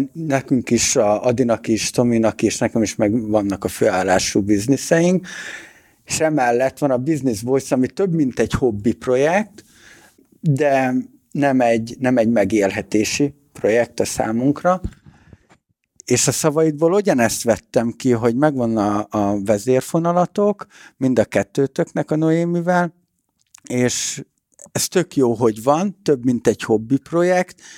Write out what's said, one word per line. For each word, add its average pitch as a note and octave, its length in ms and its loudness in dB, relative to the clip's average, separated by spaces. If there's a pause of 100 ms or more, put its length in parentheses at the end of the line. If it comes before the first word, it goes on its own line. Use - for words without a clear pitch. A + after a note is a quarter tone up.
(140)
nekünk C3+ 560 -2
is, - 260 0
a G#2 280 2
Adinak A#2 440 0
is, A2 220 -2
Tominak A2+ 520 0
is, G#2 160 0
nekem A#2 240 -2
is G2+ 140 -2
meg A2 340 -2
vannak G2+ 340 -2
a G2 40 -2
főállású F#2+ 760 0
bizniszeink, C#3 840 0 (760)
és - 140 -6
emellett C3 580 0
van C#3+ 140 0
a B2 60 2
Business C3 440 -2
Boys, C3 300 -2
ami B2+ 160 2
több F#3+ 260 -2
mint C#3+ 260 0
egy A2+ 120 0
hobbi A2+ 420 0
projekt, D3+ 680 -2 (760)
de C3+ 540 2 (380)
nem C#3 300 2
egy, A#2 380 0
nem B2+ 180 0
egy A2+ 120 2
megélhetési G#2 1040 0 (200)
projekt A#2 460 0
a G2+ 60 0
számunkra. C3+ 760 0 (1200)
És - 220 0
a C#3 40 2
szavaidból D#3+ 640 0
ugyanezt F3 500 0
vettem A#2 480 0
ki, C3 200 0
hogy A#2 240 2
megvan C3 420 0
a, G#2 320 0
a G#2 340 0
vezérfonalatok, E3 1200 0 (320)
mind C3 220 2
a G#2 60 4
kettőtöknek - 840 -2
a D#3 40 0
Noémivel, E3+ 800 0 (760)
és - 560 -2 (480)
ez - 160 -4
tök - 280 -2
jó, B2 180 2
hogy A2 300 0
van, D#3+ 400 0
több B2+ 220 0
mint A#2+ 220 0
egy A2 160 0
hobbi A2+ 340 0
projekt, F3+ 640 -2 (160)